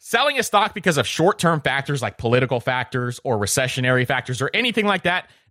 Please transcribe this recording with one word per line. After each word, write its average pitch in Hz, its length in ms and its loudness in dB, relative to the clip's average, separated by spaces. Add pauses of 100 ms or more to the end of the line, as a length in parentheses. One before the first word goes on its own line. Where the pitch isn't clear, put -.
Selling 277 320 0
a 240 60 0
stock 208 320 2
because 170 240 0
of 123 80 2
short-term 165 540 2
factors 139 420 -2
like 110 160 -6
political 123 400 2
factors 123 640 -4
or 123 160 0
recessionary 127 640 0
factors 127 380 -2
or - 100 -2
anything 226 320 0
like 196 200 0
that 175 260 -2 (200)